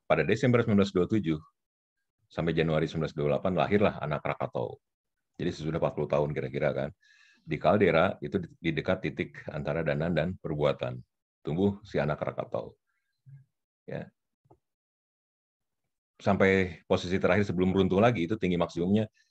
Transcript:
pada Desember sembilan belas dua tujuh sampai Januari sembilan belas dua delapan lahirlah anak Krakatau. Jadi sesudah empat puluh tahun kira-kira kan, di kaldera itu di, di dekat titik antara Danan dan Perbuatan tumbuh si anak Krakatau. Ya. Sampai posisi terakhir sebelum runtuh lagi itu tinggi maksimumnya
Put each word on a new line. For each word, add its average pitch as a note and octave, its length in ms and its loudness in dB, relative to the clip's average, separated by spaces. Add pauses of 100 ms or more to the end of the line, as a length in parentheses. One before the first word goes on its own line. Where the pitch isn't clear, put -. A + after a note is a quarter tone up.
pada D#2+ 160 4
Desember A#2+ 400 4
sembilan G#2+ 160 2
belas G2 160 4
dua F2 160 2
tujuh D#2+ 320 0 (880)
sampai E2 240 -2
Januari D#2+ 320 2
sembilan D#2 240 -4
belas - 80 -12
dua D2 160 0
delapan F#2 240 0
lahirlah E2 400 2
anak D2 240 -6
Krakatau. - 560 -6 (640)
Jadi E2 80 -2
sesudah D#2 320 -4
empat D2+ 160 0
puluh D2 120 -2
tahun D2 280 0
kira-kira C#2 320 -2
kan, C2+ 200 -4 (520)
di D#2 160 -6
kaldera F2+ 640 4
itu D2 160 -4
di, E2+ 100 -6 (140)
di E2 160 0
dekat F2+ 240 -2
titik D2+ 480 -8
antara D2 320 -4
Danan D#2 320 -2
dan D#2+ 240 0
Perbuatan C#2 640 -2 (420)
tumbuh G2+ 400 -2
si - 180 -2
anak D2+ 160 -2
Krakatau. - 560 -6 (1120)
Ya. - 240 -10 (2000)
Sampai F#2+ 680 2
posisi F2+ 320 0
terakhir F#2+ 240 4
sebelum F#2 320 0
runtuh F#2+ 240 2
lagi G#2+ 260 2
itu G#2+ 140 -4
tinggi F2+ 160 0
maksimumnya F2 500 0 (260)